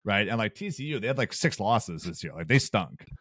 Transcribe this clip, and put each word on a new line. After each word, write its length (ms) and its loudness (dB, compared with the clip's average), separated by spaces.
right? 240 2
And, 100 0
like, 180 0
T 160 -6
C 140 -8
U, 140 -2
they 80 -2
had, 100 0
like, 140 0
six 280 0
losses 440 0
this 200 -8
year. 100 -8
Like, 140 -6
they 120 8
stunk. 460 -2